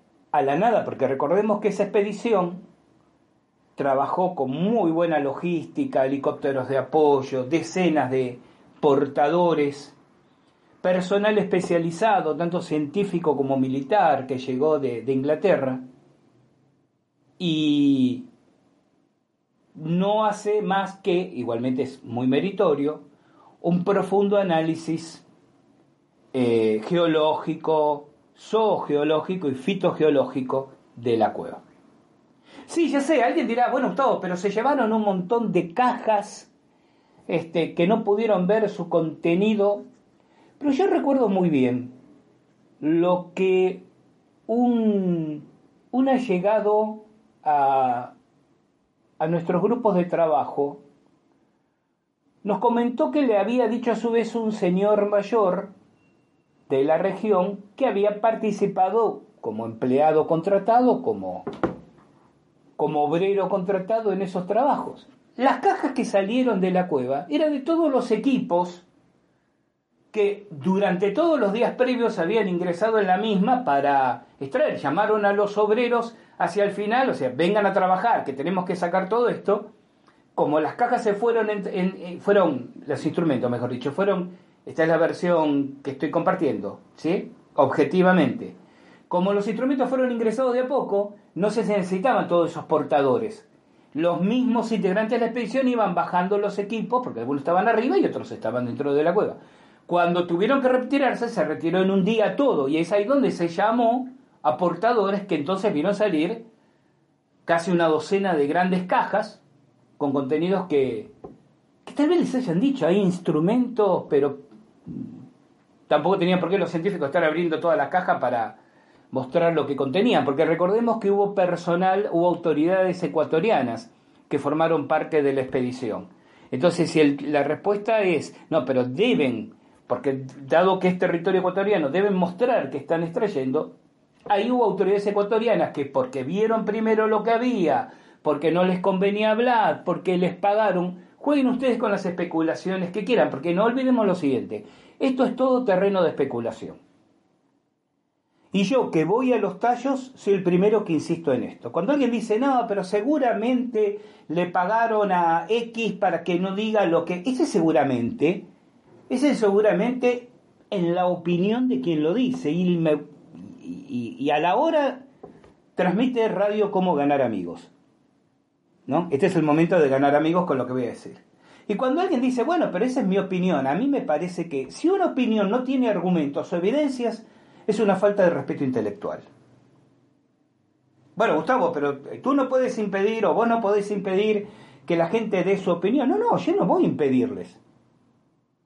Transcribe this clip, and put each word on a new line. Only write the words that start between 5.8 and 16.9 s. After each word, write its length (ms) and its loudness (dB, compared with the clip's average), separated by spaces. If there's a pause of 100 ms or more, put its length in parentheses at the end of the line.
helicópteros 640 -2
de 100 -2
apoyo, 680 2
decenas 640 0
de 280 -2 (420)
portadores, 1120 2 (840)
personal 560 2
especializado, 1000 0
tanto 260 -2
científico 760 -2
como 200 0
militar, 720 0
que 100 -4
llegó 400 0
de, 260 -4
de 100 0
Inglaterra, 640 0 (1600)